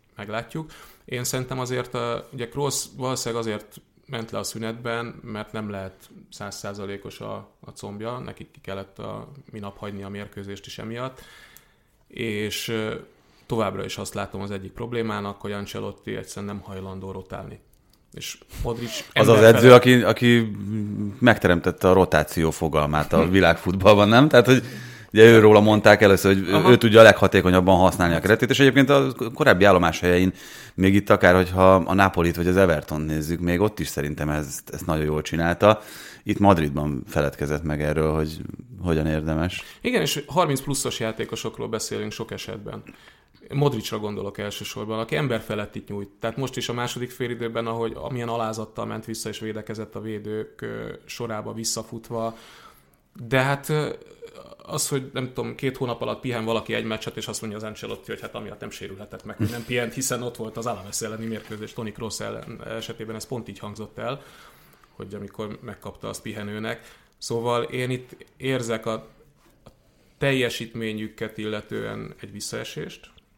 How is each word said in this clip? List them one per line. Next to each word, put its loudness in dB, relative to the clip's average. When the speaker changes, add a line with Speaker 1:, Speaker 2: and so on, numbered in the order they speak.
Speaker 1:
meglátjuk. -10
Én -8
szerintem -6
azért, -6
ö, -4
ugye -10
Kroos -4
valószínűleg -6
azért -8
ment -10
le -8
a -6
szünetben, -8
mert -12
nem -10
lehet -14
százszázalékos -14
a, -12
a -20
combja, -12
nekik -16
ki -20
kellett -14
a -14
minap -14
hagyni -12
a -12
mérkőzést -14
is -18
emiatt, -12
és, -6
ö, -4
továbbra -2
is -10
azt -10
látom -8
az -8
egyik -12
problémának, -8
hogy -10
Ancelotti -10
egyszerűen -12
nem -12
hajlandó -12
rotálni. -14
És -14
Modric -8
Speaker 2:
Az 4
az 10
Speaker 1:
emberfele- 10
Speaker 2:
edző, 12
aki, 10
aki 4
megteremtette 4
a 8
rotáció 4
fogalmát -2
a 4
Speaker 1:
Hm. -2
Speaker 2:
világfutballban, 4
nem? 6
Tehát, 6
hogy 6
ugye 10
őróla 12
mondták 6
először, 6
hogy -2
ő, 2
Speaker 1:
Aha. 6
Speaker 2:
ő 10
tudja 8
a 12
leghatékonyabban 6
használni 2
a 0
keretét, 2
és 2
egyébként 6
a 4
korábbi 4
állomáshelyei 4
még 4
itt 2
akár, 6
hogyha 6
a 2
Napolit 2
vagy -2
az 2
Everton 2
nézzük, -4
még 0
ott -2
is -6
szerintem -6
ezt, -6
ezt -12
nagyon -2
jól -2
csinálta. 2
Itt -4
Madridban 2
feledkezett -4
meg -4
erről, 0
hogy -4
hogyan 0
érdemes. -4
Speaker 1:
Igen, -2
és -4
harminc -2
pluszos -6
játékosokról -8
beszélünk -8
sok -12
esetben. -14
Modricra -2
gondolok -8
elsősorban, -8
aki -6
emberfelettit -6
nyújt. -10
Tehát -6
most -8
is -6
a -6
második -8
félidőben, -6
ahogy, -6
amilyen -8
alázattal -6
ment -10
vissza -10
és -10
védekezett -10
a -12
védők, -10
ö, -10
sorába -10
visszafutva. -8
De 2
hát, -2
ö, -2
az, -6
hogy -6
nem -6
tudom, -8
két -6
hónap -6
alatt -6
pihen -6
valaki -4
egy -4
meccset, -8
és -12
azt -10
mondja -12
az -14
Ancelotti, -14
hogy -12
hát -16
amiatt -14
nem -14
sérülhetett -16
meg, -16
hogy -2
nem -12
pihent, -6
hiszen -6
ott -10
volt -12
az -8
Alaves -10
elleni -10
mérkőzés, -12
Toni -12
Kroos -10
ellen, -12
esetében -12
ez -14
pont -12
így -16
hangzott -16
el, -10
hogy -16
amikor -14
megkapta, -16
azt -14
pihenőnek. -10
Szóval -4
én -6
itt -10
érzek -6
a, -4
a -20
teljesítményüket -6
illetően -10
egy -18
visszaesést -12